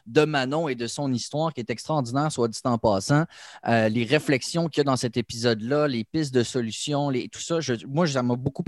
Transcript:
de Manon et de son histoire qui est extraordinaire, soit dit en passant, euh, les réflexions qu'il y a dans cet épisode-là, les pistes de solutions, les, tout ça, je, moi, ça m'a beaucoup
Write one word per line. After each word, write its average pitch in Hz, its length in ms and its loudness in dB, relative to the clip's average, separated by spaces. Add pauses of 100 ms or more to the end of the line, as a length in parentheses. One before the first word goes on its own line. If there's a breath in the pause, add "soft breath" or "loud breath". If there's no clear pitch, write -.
de 131 180 4
Manon 151 460 0
et 127 60 -2
de 117 120 -6
son 139 240 -4
histoire 147 420 -2
qui - 60 -12
est 113 100 -6
extraordinaire, 139 640 -2
soit 120 160 0
dit 110 160 -6
en 120 140 0
passant, 113 480 4 (420 soft breath)
euh, 113 220 4
les 117 160 0
réflexions 147 640 0
qu'il 147 100 -4
y - 20 6
a 139 40 4
dans 135 100 2
cet 123 220 -2
épisode-là, 120 720 0
les 117 180 -2
pistes 151 280 -4
de 123 100 6
solutions, 139 680 -2
les, 127 180 -2
tout - 140 -14
ça, 165 180 -2
je, 135 140 -2 (120)
moi, 151 220 0
ça 135 160 0
m'a 123 120 2
beaucoup 135 320 -4